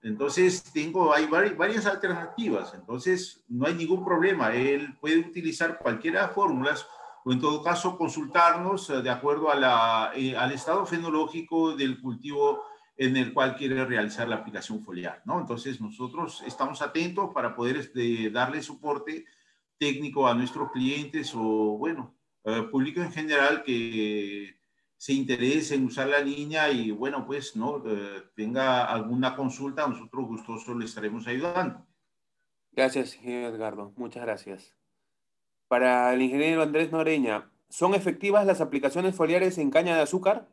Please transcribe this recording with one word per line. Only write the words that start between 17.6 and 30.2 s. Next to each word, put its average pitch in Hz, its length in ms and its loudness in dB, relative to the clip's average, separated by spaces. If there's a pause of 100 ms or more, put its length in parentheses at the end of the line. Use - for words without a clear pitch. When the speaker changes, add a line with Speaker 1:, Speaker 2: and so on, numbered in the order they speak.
Speaker 1:
este, 117 540 -2
darle 127 320 -2
soporte 147 640 -6 (520)
técnico 143 500 0
a 120 60 6
nuestros 127 380 -2
clientes 139 640 -4
o, 110 420 0
bueno, 147 380 -6 (280)
eh, 110 280 -2
público 147 300 0
en 175 100 -4
general 151 520 2
que 107 960 -4 (380)
se - 160 -4
interese 135 600 2
en 135 120 2
usar 135 240 -2
la 143 100 4
línea 147 500 0
y, 113 220 0
bueno, 131 340 -4
pues, 139 300 -8
¿no? 131 320 -4
Eh, 101 360 -6 (120)
tenga 123 500 2
alguna 120 500 -2
consulta, 139 520 -4
nosotros 117 400 -6